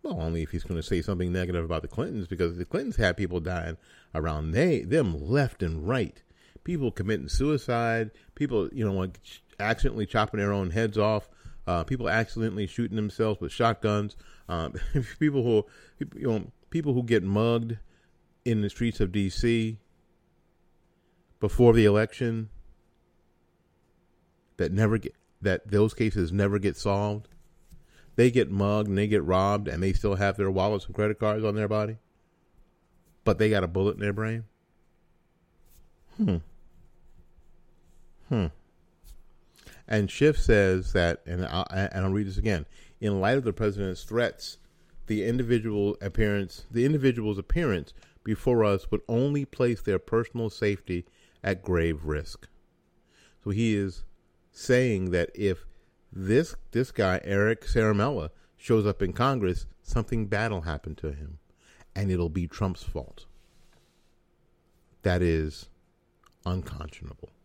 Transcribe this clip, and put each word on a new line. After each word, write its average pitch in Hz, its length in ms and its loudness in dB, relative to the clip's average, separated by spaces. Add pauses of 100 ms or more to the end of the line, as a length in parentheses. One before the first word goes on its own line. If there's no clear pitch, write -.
Well, 240 180 -6
only 82 220 -2
if 78 80 -8
he's 87 140 -6
gonna 85 180 -6
say 87 200 -2
something 90 300 -2
negative 87 320 -2
about 80 180 -4
the - 60 -10
Clintons, 117 380 -6
because 85 300 -4
the 87 80 -6
Clintons 233 320 -4
had 95 200 2
people 90 240 -2
dying 82 360 -6 (380)
around 78 380 -2
they, 143 280 2
them 107 400 0
left 120 420 0
and 80 240 -2
right. 117 360 -2 (420)
People 143 260 -2
committing 92 380 -4
suicide, 117 840 0 (240)
people, 123 380 0
you 110 120 -2
know, 98 80 2
like, 92 280 -4 (380)
accidentally 110 480 0
chopping 107 340 0
their 101 120 2
own 95 180 -2
heads 107 260 0
off, 107 320 2 (380)
uh, 87 180 0
people 123 240 -4
accidentally 110 580 -2
shooting 110 300 -4
themselves 107 440 -2
with 85 120 -6
shotguns, 104 640 0 (320)
um, 82 260 -4 (200)
<laughs> 131 240 -2
people 139 240 2
who, 113 240 4 (500)
you 135 120 -4
know, 107 220 -2 (200)
people 147 240 -2
who 120 80 2
get 113 200 4
mugged 113 540 0 (680)
in 113 180 2
the 101 80 0
streets 117 300 -2
of 92 120 2
D 98 160 2
C 113 500 0 (1600)
before 117 340 8
the 113 100 8
election 110 640 2 (2000)
that 85 160 0
never 107 260 2
get, - 160 -8 (280)
that 95 280 -2
those 104 240 4
cases 98 380 0
never 101 260 2
get 95 180 0
solved. 104 520 -2 (880)
They 123 140 8
get 117 200 4
mugged 101 380 2
and 98 100 2
they 104 80 2
get 104 180 2
robbed 98 440 2
and 76 140 -4
they 95 120 2
still 101 220 2
have 98 200 0
their 98 140 0
wallets 95 360 0
and 101 80 -10
credit 107 240 0
cards 107 260 0
on 104 100 0
their 107 140 0
body, 107 280 -2 (1300)
but 101 140 2
they 110 100 4
got 101 160 2
a 87 40 -4
bullet 95 260 0
in 101 60 -12
their 101 120 -2
brain. 110 320 -4 (1700)
Hmm. 143 200 2 (1900)
Hmm. 107 180 0 (1400)
And 104 200 2
Schiff 147 300 4
says 95 540 4
that, 85 340 2
and 90 200 -4
I'll, 85 240 -4
and 95 340 -2
I'll 95 80 0
read 101 160 0
this 95 100 -4
again, 92 260 0 (360)
"In 101 200 0
light 117 180 4
of 135 40 0
the 113 100 -2
president's 98 520 -2
threats, - 540 -4 (480)
the 104 180 -2
individual 113 760 0
appearance, 101 680 -2
the 117 140 0
individual's 120 540 2
appearance 98 540 -2 (300)
before 113 420 2
us 101 280 2
would 107 160 0
only 139 360 0
place 123 380 0
their 95 160 0
personal 113 500 -2
safety 95 580 -2 (360)
at 95 220 -4
grave 82 400 0
risk." 73 420 -6 (960)
So 104 80 -6
he 110 240 0
is 98 300 -4 (480)
saying 117 580 2
that 87 240 0
if 98 300 -2 (480)
this, 107 420 0 (160)
this 127 220 -2
guy, 95 320 0
Eric 101 380 0
Ciaramella, 107 680 2 (260)
shows 110 300 2
up 98 160 0
in 90 100 0
Congress, 120 540 0 (160)
something 113 440 -2
bad 107 260 -2
will 92 80 -4
happen 78 360 -6
to 78 160 -6
him, 76 260 -12 (580)
and 98 160 0
it'll 87 160 0
be 85 180 -2
Trump's 92 380 -4
fault. - 420 -10 (1800)
That 90 180 2
is 80 480 0 (800)
unconscionable. - 840 -8 (140)